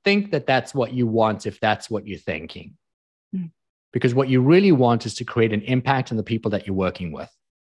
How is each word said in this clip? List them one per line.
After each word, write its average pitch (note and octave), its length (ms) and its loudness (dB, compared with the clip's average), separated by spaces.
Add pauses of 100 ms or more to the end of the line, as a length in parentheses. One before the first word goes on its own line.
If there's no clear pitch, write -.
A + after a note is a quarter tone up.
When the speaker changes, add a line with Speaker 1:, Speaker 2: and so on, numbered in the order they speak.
Speaker 1:
think G3+ 260 0
that D3 160 -4
that's C3 280 0
what B2+ 180 -2
you A#2+ 140 0
want A2 400 0
if G2 140 -10
that's G#2+ 300 -2
what G#2 160 -6
you're G2 120 -12
thinking. - 580 -12 (580)
Speaker 2:
Mm. F3 160 -8 (420)
Speaker 1:
Because A#2+ 220 0
what C3 140 2
you B2+ 120 4
really F3+ 320 6
want A#2 340 4
is G#2 100 -8
to A#2+ 80 -8
create A2+ 280 0
an G#2+ 100 -2
impact B2+ 480 0
on A#2 60 -4
the G#2+ 60 -2
people A2+ 300 -4
that G2 140 -4
you're F#2+ 100 -4
working F2+ 360 -4
with. - 180 -12 (300)